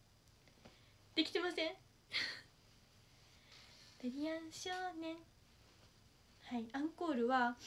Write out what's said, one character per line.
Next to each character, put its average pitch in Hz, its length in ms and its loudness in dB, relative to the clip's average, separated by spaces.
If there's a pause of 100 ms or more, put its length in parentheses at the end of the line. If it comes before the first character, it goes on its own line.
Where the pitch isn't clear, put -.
(1160)
で 320 80 4
き - 80 2
て 392 100 2
ま 349 120 2
せ 330 160 2
ん？ 381 80 -6
<laughs> - 2250 -10
ド 254 60 0
リ 285 200 0
ア 320 120 0
ン 320 100 -10
少 370 200 -6 (240)
年。 320 220 -4 (1300)
は 240 120 -2
い、 226 140 -4
ア 277 80 0
ン 302 100 2
コ 339 200 0
ー 285 40 4
ル 240 140 4
は 247 280 6 (100)